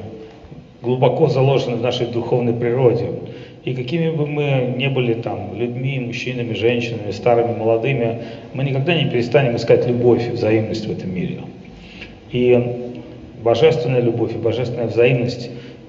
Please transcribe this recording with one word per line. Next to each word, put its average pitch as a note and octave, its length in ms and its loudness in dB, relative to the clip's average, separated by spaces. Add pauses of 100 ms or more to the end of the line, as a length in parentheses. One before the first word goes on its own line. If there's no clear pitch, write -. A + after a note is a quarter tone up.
(800)
глубоко D3 460 2
заложены C3 480 2
в A2 60 -4
нашей A#2+ 260 0
духовной A#2+ 460 0
природе. A#2+ 560 2 (560)
И - 80 -2
какими D#3 360 -2
бы D3+ 160 0
мы C#3 520 0
ни C3+ 100 0
были B2+ 280 2
там G2 420 -6
людьми, B2+ 420 -2
мужчинами, A#2 540 -6
женщинами, A2+ 580 0
старыми, A#2 420 2
молодыми, A2+ 680 0 (340)
мы C3 100 -4
никогда C#3 320 0
не D#3 140 0
перестанем A#2+ 480 2
искать - 280 4
любовь A#2+ 400 4
и - 60 -4
взаимность G#2+ 540 0
в - 60 -4
этом F#2 220 -6
мире. - 260 -6 (920)
И B2 560 2 (580)
божественная B2 580 4
любовь A2 320 0
и - 40 -6
божественная A#2 500 -2
взаимность — A#2+ 600 2 (400)